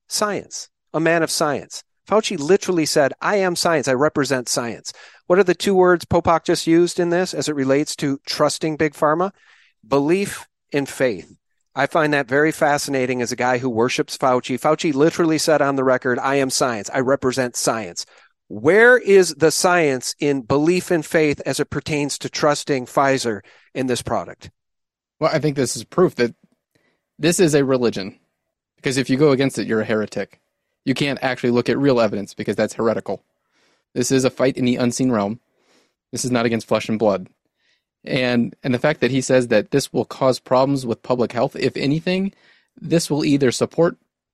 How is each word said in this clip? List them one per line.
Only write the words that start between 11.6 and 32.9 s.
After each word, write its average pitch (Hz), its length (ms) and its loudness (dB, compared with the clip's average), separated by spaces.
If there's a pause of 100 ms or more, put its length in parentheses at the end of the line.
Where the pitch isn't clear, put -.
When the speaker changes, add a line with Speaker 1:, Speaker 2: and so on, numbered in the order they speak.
Speaker 1:
I 139 120 0
find 151 280 0
that 139 140 0
very 147 240 2
fascinating 135 680 0
as 117 100 -4
a 117 40 -8
guy 127 220 0
who 131 100 -4
worships 123 480 -2
Fauci. 127 420 0
Fauci 156 360 0
literally 160 440 2
said 147 220 2
on 139 140 0
the 135 100 0
record, 127 360 0
"I 135 160 0
am 135 140 0
science. 117 440 -2
I 139 60 0
represent 127 560 -2
science." 107 500 -4 (440)
Where 208 480 4
is 190 380 4
the 156 160 2
science 165 640 0
in 143 220 0
belief 151 500 0
and 165 160 0
faith 156 400 0
as 139 140 -2
it 139 100 -4
pertains 147 480 -4
to 131 100 -8
trusting 143 580 -2
Pfizer 135 560 0 (340)
in 131 100 -4
this 120 160 -2
product? 92 480 -8 (720)
Speaker 2:
Well, 156 120 0
I 156 60 2
think 147 160 -2
this 131 220 -2
is 110 80 -10
proof - 320 0
that 120 180 0 (840)
this 165 220 0
is 156 160 4
a 143 100 4
religion, 117 540 -2 (560)
because 135 240 -4
if 127 100 -2
you 131 80 0
go 147 140 4
against 131 260 0
it, 110 120 -4
you're 117 140 0
a - 20 -2
heretic. 107 560 -4 (440)
You 131 100 -2
can't 139 280 -4
actually 127 300 -2
look 120 160 0
at 117 100 2
real 135 220 4
evidence 101 340 -2
because 104 220 -4
that's 110 180 -2
heretical. 110 480 -2 (720)